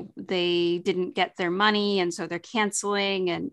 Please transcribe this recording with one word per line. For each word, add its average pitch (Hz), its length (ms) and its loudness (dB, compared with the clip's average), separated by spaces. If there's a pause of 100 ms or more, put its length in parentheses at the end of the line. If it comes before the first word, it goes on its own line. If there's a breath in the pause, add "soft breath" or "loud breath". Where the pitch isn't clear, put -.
(160)
they 175 600 0
didn't 180 380 -2
get 185 220 -2
their 175 140 0
money, 208 500 2
and 175 120 0
so 170 140 -6
they're 170 120 -6
canceling, 196 920 -2
and 165 240 -4